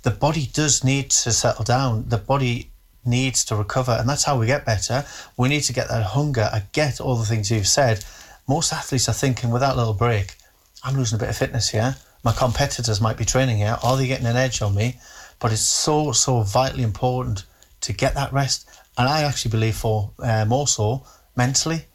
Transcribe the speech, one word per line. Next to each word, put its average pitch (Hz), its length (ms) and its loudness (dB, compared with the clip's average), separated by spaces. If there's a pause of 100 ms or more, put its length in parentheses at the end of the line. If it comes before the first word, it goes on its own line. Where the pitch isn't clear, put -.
the - 80 0
body 147 440 0
does 151 280 2
need 135 280 2
to - 200 0
settle 117 340 0
down. 120 440 0
The 120 80 2
body 127 540 0 (340)
needs 123 420 0
to 110 100 -2
recover, 120 360 0
and 117 160 0
that's 143 160 0
how 143 140 2
we 113 80 2
get 139 180 0
better. 123 400 -2 (320)
We 123 140 2
need 147 120 2
to 123 120 -4
get 123 140 -2
that 113 140 -2
hunger. 117 480 0
I 107 120 -2 (100)
get 151 300 0
all 131 140 0
the 113 100 -2
things 107 240 -2
you've 107 160 0
said. 117 380 2 (440)
Most 156 240 0
athletes - 380 -2
are - 20 0
thinking, 123 380 0
"With 120 100 2
that 135 160 2
little 113 160 0
break, 104 440 0 (460)
I'm 131 140 -2
losing 113 200 0
a 104 40 -2
bit 117 80 -2
of 110 80 -4
fitness 127 320 -2
here. 117 260 0 (300)
My 113 80 4
competitors 120 680 0
might 110 200 0
be 107 80 -2
training 127 320 2
here. 104 240 0
Are 127 160 2
they 135 80 0
getting 127 200 -2
an 117 100 2
edge 127 260 0
on 101 120 0
me?" 113 240 0 (400)
But 113 140 0
it's 110 80 0
so, 151 520 2
so 123 280 2
vitally 127 420 0
important 127 640 -2 (380)
to - 100 -6
get - 220 0
that - 180 -2
rest. 135 380 -2 (260)
And 123 100 2
I 151 180 2
actually 131 260 -2
believe 110 260 0
for, 107 420 -2
uh, 110 280 0
more 135 200 2
so 113 380 0 (320)
mentally 139 480 0 (100)